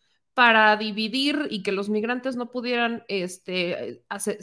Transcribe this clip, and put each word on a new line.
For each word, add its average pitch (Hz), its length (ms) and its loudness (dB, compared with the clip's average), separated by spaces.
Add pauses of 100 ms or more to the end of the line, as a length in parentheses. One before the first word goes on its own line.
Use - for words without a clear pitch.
(320)
para 220 440 6
dividir 220 720 -2
y 208 120 -4
que 202 100 -2
los 202 180 -2
migrantes 247 460 -2
no 240 140 -6
pudieran, 240 580 -2
este, 180 1000 -4
ase-, 202 340 -6